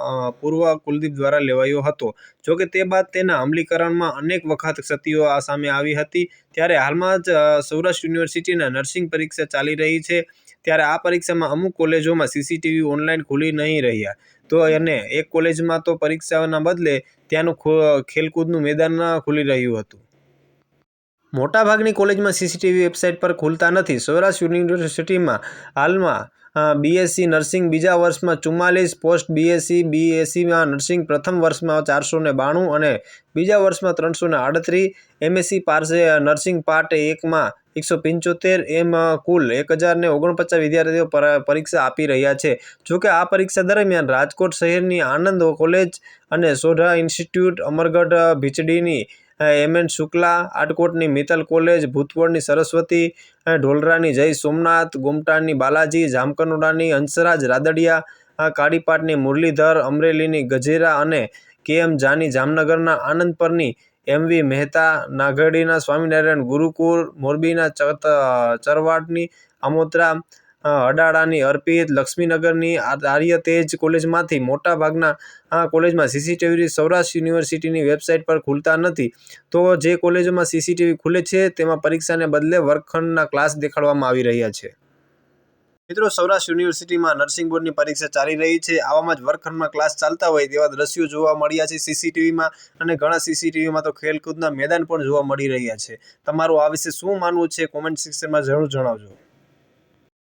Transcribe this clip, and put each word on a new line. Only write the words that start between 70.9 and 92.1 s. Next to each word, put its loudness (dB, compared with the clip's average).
અર્પિત, 2
લક્ષ્મીનગરની 0
આ-, -2
આર્ય 2
તેજ 0
કોલેજમાંથી 0
મોટાભાગના, 0
અ, 0
કોલેજમાં 2
સી -4
સી -4
ટી 0
વી 2
સૌરાષ્ટ્ર 0
યુનિવર્સિટીની -2
વેબસાઇટ 0
પર 0
ખુલતા 0
નથી. -2
તો 4
જે 2
કોલેજોમાં 2
સી -2
સી -2
ટી 0
વી 2
ખુલે 0
છે 0
તેમાં -2
પરીક્ષાને -2
બદલે 2
વર્ગખંડના 0
ક્લાસ 0
દેખાડવામાં 0
આવી 0
રહ્યા 0
છે. -14
મિત્રો, 0
સૌરાષ્ટ્ર 0
યુનિવર્સિટીમાં 0
નર્સિંગ -4
બોર્ડની -4
પરીક્ષા -4
ચાલી -2
રહી 0
છે. -2
આવામાં 0
જ -10
વર્ગખંડમાં -6
ક્લાસ -2
ચાલતા -2
હોય 2
તેવા 0
દ્રશ્યો -4
જોવા 0
મળ્યા -2
છે -8
સી -6
સી -6